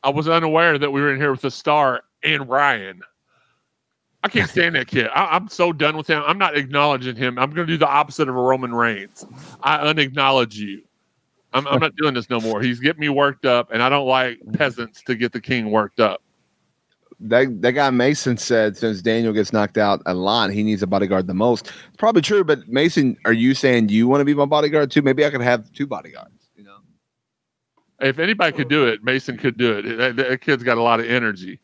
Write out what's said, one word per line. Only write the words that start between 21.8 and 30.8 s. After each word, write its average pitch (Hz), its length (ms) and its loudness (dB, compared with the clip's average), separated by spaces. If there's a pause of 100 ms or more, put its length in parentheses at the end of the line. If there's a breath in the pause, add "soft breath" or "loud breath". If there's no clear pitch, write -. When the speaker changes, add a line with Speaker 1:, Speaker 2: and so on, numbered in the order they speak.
Speaker 2:
probably 214 260 2
true, 202 200 2
but 151 260 0
Mason, 139 560 2
are 110 80 2
you 120 220 4
saying 120 360 2
you 113 180 4
wanna 139 160 4
be 147 100 2
my 143 120 2
bodyguard 147 440 2
too? 147 120 2
Maybe 135 220 4
I 147 60 2
could 139 120 -4
have 120 300 0
two 139 140 -6
bodyguards, 80 680 -14
you 101 80 -20
know? 101 140 -20 (1200)
Speaker 1:
If 135 180 0
anybody 180 380 0
could 135 120 -4
do 143 180 4
it, 110 180 -2
Mason 127 320 -2
could 123 200 -2
do 113 220 0
it. 110 200 -6
That, 123 180 0
that 131 240 -2
kid's 135 220 -2
got 120 160 2
a 117 40 0